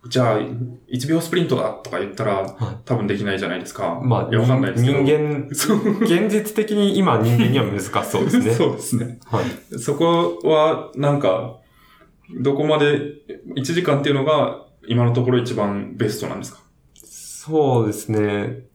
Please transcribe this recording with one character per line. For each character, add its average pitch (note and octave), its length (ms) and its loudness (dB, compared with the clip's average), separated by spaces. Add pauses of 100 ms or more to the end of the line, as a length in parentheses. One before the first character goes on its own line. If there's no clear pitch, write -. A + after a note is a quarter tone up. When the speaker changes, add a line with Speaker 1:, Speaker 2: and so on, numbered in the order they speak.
Speaker 1:
じ B2+ 100 0
ゃ A#2 160 4
あ、 G#2+ 40 0 (500)
一 B2+ 180 -4
秒 D#3+ 140 2
ス - 100 -8
プ F3+ 60 0
リ F3 80 4
ン C3+ 40 -2
ト B2+ 60 2
だ - 200 -2
と - 160 -16
か F#2 100 -6
言 G2+ 100 -6
っ - 40 -16
た - 100 -6
ら、 G2+ 180 0
Speaker 2:
は G2+ 300 -6
い。 - 120 -12
Speaker 1:
多 A#2+ 120 -2
分 G#2 100 -2
で G2+ 100 0
き G#2+ 80 -4
な G2 100 -2
い F#2 40 -4
じ F#2+ 80 -4
ゃ - 20 -4
な F2+ 80 -4
い F2 40 -8
で F2 60 -12
す - 80 -16
か。 F#2 280 -4
Speaker 2:
ま A2+ 240 2
あ、 - 20 -8
Speaker 1:
い - 40 0
や、 A2+ 80 4
わ A#2 60 2
か B2+ 120 4
ん - 20 2
な B2 80 0
い F#2 40 -4
で G#2+ 60 -2
す A#2+ 60 4
け C3+ 80 4
ど。 C#3+ 80 2
Speaker 2:
人 D3 480 2
間、 C#3+ 60 -10
Speaker 1:
そ G3+ 200 2
う。 - 260 0
Speaker 2:
現 G3+ 280 2
実 G#3 280 -2
的 G#3+ 160 0
に G3+ 260 2
今 D3 200 4
人 A#2 160 4
間 - 160 4
に C3 100 2
は A2+ 60 0
難 G2+ 140 -4
し - 100 -8 (180)
そ F#2+ 120 0
う - 40 2
で - 60 0
す - 100 4
ね。 G#2+ 100 2
Speaker 1:
<laughs> A#2+ 40 2
そ - 160 2
う - 20 -6
で - 80 -8
す - 160 -4
ね。 - 300 -6
Speaker 2:
は - 160 0
い。 - 360 -8
Speaker 1:
そ C#3+ 160 -4
こ E3+ 480 2
は、 D#3 540 2
な C#3+ 160 2
ん C#3+ 80 2
か、 A#2 380 -2 (840)
ど C#3 140 2
こ D3+ 100 0
ま D3+ 140 2
で、 D3 220 4 (540)
一 C#3 200 -4
時 F3 100 0
間 C#3 160 2
っ - 20 -4
て D3+ 60 0
い C#3+ 40 2
う C#3 40 4
の C3+ 80 0
が、 - 420 0 (220)
今 A#2+ 160 4
の A#2+ 80 2
と B2 100 2
こ B2 80 2
ろ B2+ 80 4
一 A#2+ 160 -2
番 G2+ 420 -4
ベ - 120 0
ス - 120 -6
ト - 60 -6
な - 80 -8
ん G2+ 60 -10
で - 60 -12
す - 80 -16
か？ - 60 -20 (360)
Speaker 2:
そ C#3 880 -2
う G#2+ 40 2
で G#2 60 -2
す - 180 -10
ね。 G#2 540 -2 (100)